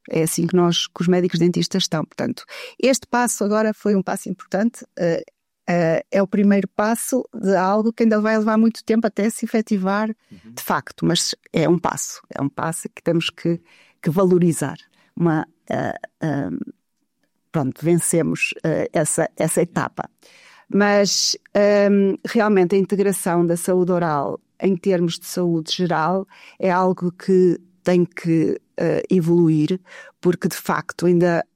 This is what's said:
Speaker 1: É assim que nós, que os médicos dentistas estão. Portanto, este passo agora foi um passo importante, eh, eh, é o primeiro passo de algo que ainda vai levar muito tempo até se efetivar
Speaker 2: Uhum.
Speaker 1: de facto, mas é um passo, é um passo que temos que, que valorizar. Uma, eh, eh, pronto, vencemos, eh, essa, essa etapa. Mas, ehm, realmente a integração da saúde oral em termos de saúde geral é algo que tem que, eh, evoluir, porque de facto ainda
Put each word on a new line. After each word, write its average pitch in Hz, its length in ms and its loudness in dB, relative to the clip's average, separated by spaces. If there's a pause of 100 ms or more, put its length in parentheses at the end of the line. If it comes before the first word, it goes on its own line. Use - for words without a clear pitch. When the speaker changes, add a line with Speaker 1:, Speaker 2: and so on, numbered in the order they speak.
(120)
Speaker 1:
É 160 100 0
assim 160 240 -2
que 170 100 -2
nós, 175 300 2
que - 160 -10
os 170 60 0
médicos 180 320 0
dentistas 175 440 0
estão. 160 220 -4
Portanto, - 380 -8 (360)
este 254 280 0
passo 240 360 -2
agora 214 300 0
foi 208 220 -2
um 190 80 0
passo 190 260 -8
importante, 196 560 -4 (140)
eh, 170 240 0 (440)
eh, 170 440 0
é 196 100 2
o 190 60 0
primeiro 202 400 2
passo 226 560 -2 (100)
de 196 220 0
algo 202 360 2
que 233 120 -2
ainda 214 180 2
vai 220 160 0
levar 220 200 0
muito 220 260 2
tempo 226 240 0
até 208 220 -2
se - 160 -6
efetivar 214 640 -2
Speaker 2:
Uhum. 113 440 -16
Speaker 1:
de 123 80 -12
facto, - 440 -4
mas - 280 0 (180)
é 151 160 0
um 170 120 2
passo, - 500 -6
é - 100 -10
um 139 100 -2
passo - 440 -8
que - 80 -20
temos 165 300 -2
que, 170 280 -4 (400)
que 170 120 -2
valorizar. 175 640 2 (380)
Uma, 165 320 0 (200)
eh, 127 300 -6 (240)
eh, 139 280 -4 (1040)
pronto, 135 320 -4
vencemos, 165 720 0 (100)
eh, - 300 -2
essa, 160 420 0
essa 165 260 0
etapa. - 460 -4 (640)
Mas, 202 640 2 (180)
ehm, 202 640 4 (120)
realmente 208 480 2
a - 20 4
integração 185 680 0
da 170 100 0
saúde 180 340 0
oral 156 480 0 (200)
em 190 160 0
termos 180 420 0
de - 80 -20
saúde 170 480 -2
geral 175 540 -2 (320)
é 190 100 0
algo 180 420 0
que 185 460 2 (260)
tem 180 200 2
que, 165 560 -2 (180)
eh, 160 320 0
evoluir, 170 720 2 (400)
porque 180 300 0
de - 60 -6
facto - 500 -6
ainda 175 400 2 (100)